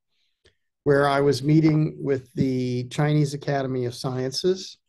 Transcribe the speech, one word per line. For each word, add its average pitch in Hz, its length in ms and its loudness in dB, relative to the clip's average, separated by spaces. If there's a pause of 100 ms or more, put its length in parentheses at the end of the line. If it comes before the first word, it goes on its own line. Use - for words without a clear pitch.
(840)
where 143 240 4
I 139 140 2
was 135 220 2
meeting 156 560 4
with 139 340 -4
the 127 560 -2
Chinese 151 460 0
Academy 135 500 -4
of 120 80 -6
Sciences, 131 840 -4 (120)